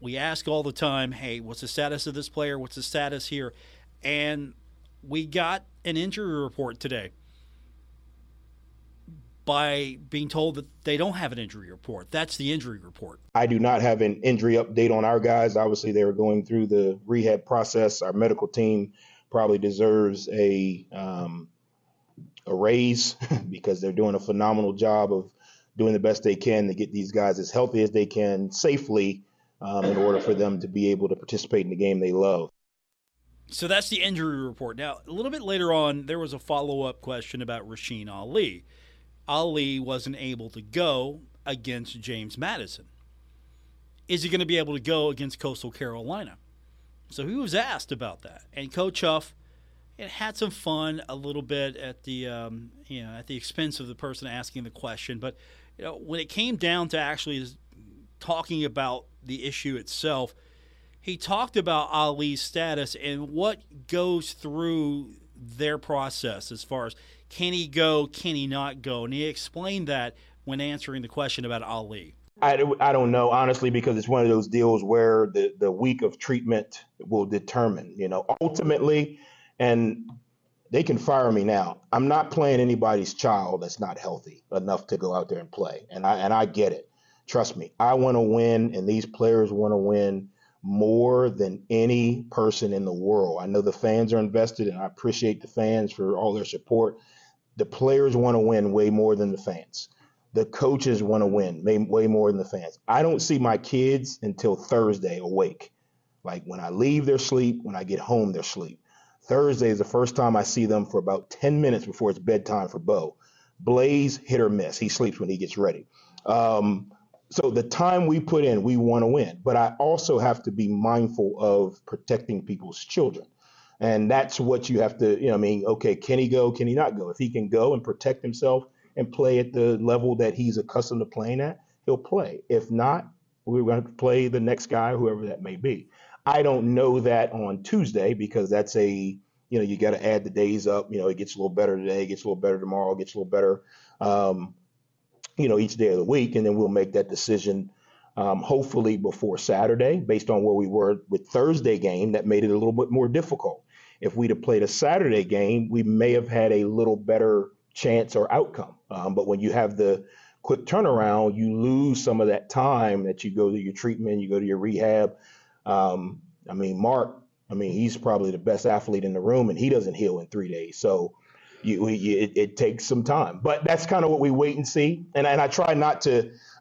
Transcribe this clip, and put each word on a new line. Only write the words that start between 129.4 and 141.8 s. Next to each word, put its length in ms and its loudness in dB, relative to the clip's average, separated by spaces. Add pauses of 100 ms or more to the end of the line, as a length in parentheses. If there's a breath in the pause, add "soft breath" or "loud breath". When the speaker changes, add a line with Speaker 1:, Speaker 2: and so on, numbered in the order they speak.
Speaker 2:
the 280 2
level 380 2
that 180 2
he's 220 0
accustomed 440 -2
to 40 -2
playing 360 -4
at, 180 -6 (260 soft breath)
he'll 120 2
play. 500 -4
If 240 0
not, 360 0 (380)
we're 180 0
gonna 120 4
have 100 -2
to 60 -16
play 360 2
the 120 0
next 280 0
guy, 260 0
whoever 320 0
that 160 -8
may 140 -10
be. 340 -6 (360 loud breath)
I 180 4
don't 300 2
know 280 4
that 320 2
on 300 -6
Tuesday 500 0
because 360 -2
that's 280 0
a, 400 0 (320)
you 100 0
know, 40 2
you 120 -2
gotta 300 0
add 180 2
the 60 -8
days 360 0
up. 280 0
You 60 -2
know, 80 0
it 100 0
gets 180 -10
a 40 -12
little 100 -2
better 260 2
today, 280 -2